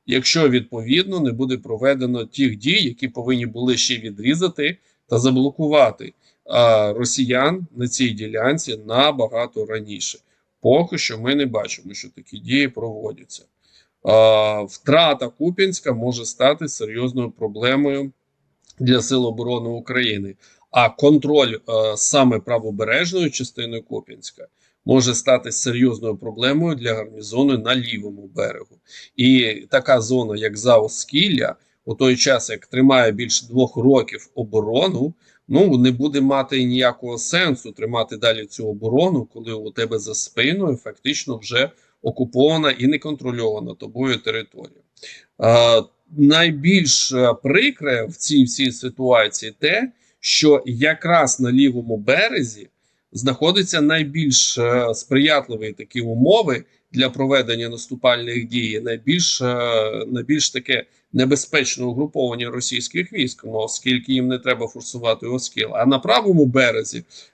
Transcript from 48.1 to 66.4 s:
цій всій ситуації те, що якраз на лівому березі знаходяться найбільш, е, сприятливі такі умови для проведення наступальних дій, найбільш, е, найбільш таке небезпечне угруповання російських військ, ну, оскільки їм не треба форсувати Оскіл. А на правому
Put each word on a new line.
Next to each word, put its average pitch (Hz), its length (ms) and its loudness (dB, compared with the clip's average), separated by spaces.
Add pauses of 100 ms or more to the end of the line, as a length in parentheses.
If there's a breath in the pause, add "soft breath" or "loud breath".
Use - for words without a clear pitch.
цій 143 280 4
всій 123 280 0
ситуації 117 880 0
те, 214 340 0 (280)
що 147 460 4
якраз 151 760 0
на 123 120 2
лівому 123 440 2
березі 123 720 -2 (440)
знаходяться 160 680 0
найбільш, 147 800 0
е, 120 360 0
сприятливі 131 800 0
такі 107 280 -10
умови 127 640 2 (280)
для 127 180 0
проведення 123 580 -2
наступальних 120 800 -2
дій, 113 360 -4
найбільш, 120 560 -2
е, 117 640 -2
найбільш 123 440 -2
таке 123 360 -4 (260)
небезпечне 131 720 0
угруповання 123 640 -4
російських 123 640 -6
військ, 131 320 -4
ну, 113 80 -12
оскільки 120 600 -4
їм 127 160 0
не 127 100 -2
треба 120 280 -4
форсувати 113 600 -6
Оскіл. 117 460 -6
А 110 140 0
на 135 120 4
правому 196 480 4